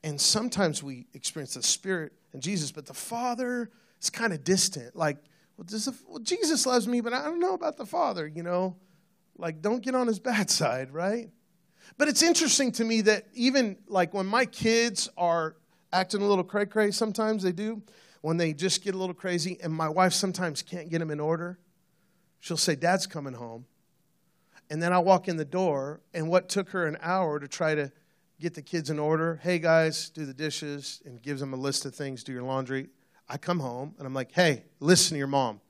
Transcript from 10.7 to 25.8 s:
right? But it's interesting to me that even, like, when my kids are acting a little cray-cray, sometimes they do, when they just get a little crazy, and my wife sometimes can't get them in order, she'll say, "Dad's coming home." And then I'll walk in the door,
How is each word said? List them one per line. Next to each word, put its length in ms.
right? 400
But 100
it's 140
interesting 500
to 120
me 180
that 320
even, 420
like, 280
when 100
my 220
kids 720
are 380
acting 300
a 40
little 160
cray-cray, 500
sometimes 500
they 100
do, 300
when 160
they 160
just 280
get 120
a 40
little 160
crazy, 480
and 80
my 180
wife 260
sometimes 480
can't 260
get 120
them 100
in 100
order, 380
she'll 160
say, 180
"Dad's 320
coming 280
home." 320
And 120
then 120
I'll 100
walk 240
in 80
the 80
door, 560